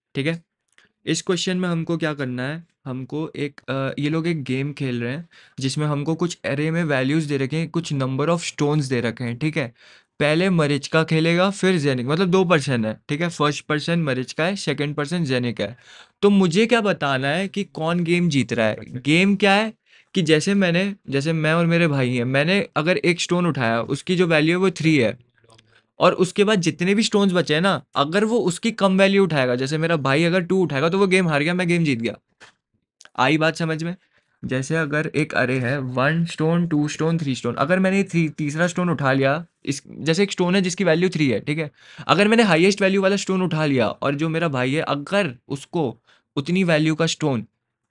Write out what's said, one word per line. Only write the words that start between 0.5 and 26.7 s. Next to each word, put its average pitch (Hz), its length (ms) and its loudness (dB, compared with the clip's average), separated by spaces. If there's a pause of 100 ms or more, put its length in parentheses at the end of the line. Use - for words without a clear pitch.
इस 160 160 -2
क्वेश्चन 185 340 -2
में 180 120 -2
हमको 165 280 -2
क्या 160 180 -2
करना 127 280 -6
है, 151 200 -8 (220)
हमको 131 520 -8
एक, 143 240 -8
अ, 135 380 -4
ये 147 120 -2
लोग 160 160 -2
एक 165 180 -2
गेम 131 280 -4
खेल 127 300 -4
रहे 120 100 -4
हैं 165 160 -10 (320)
जिसमें 135 260 -2
हमको 147 280 -2
कुछ 170 320 -4
array 143 240 -2
में 170 140 -2
वैल्यूज 143 400 0
दे 143 120 -2
रखे 135 200 -2
हैं, 165 140 -4
कुछ 160 240 -4
number 135 340 -2
of 170 160 0
stones 147 460 0
दे 123 100 0
रखे 113 240 -4
हैं, 120 140 -6
ठीक 156 180 -2
है। 143 100 -2 (540)
पहले 160 300 2
मरीचिका 151 540 2
खेलेगा, 165 460 2
फिर 190 280 0
जेनिक, 135 280 0
मतलब 160 220 0
दो 185 160 4
पर्सन 143 400 2
है, 110 140 -4 (100)
ठीक 147 120 -4
है। 175 100 -2
फर्स्ट 147 340 -2
पर्सन 160 380 -2
मरीचिका 131 420 -4
है, 196 120 -2
सेकंड 143 380 -4
पर्सन 151 300 -2
जेनिक 123 360 -2
है। 107 160 -6 (460)
तो 202 80 6
मुझे 190 360 4
क्या 233 140 2
बताना 139 480 -2
है 175 200 -2
कि 202 160 -6
कौन 170 400 -2
गेम 175 240 2
जीत 131 240 0
रहा 113 140 2
है। - 360 -6
गेम 180 340 4
क्या 196 160 2
है 214 200 0 (420)
कि 190 80 2
जैसे 156 320 2
मैंने, 190 380 2 (180)
जैसे 139 220 0
मैं 156 220 0
और 170 120 2
मेरे 170 220 2
भाई 131 260 0
हैं, 120 120 -2
मैंने 151 400 0 (100)
अगर 160 200 0
एक 170 240 0
स्टोन 175 260 0
उठाया, 120 360 0
उसकी 143 340 -2
जो 180 100 2
वैल्यू 160 320 2
है 190 60 0
वो 190 80 4
थ्री 160 240 2
है, 110 200 2 (840)
और 175 140 6
उसके 185 300 2
बाद 208 160 2
जितने 175 340 0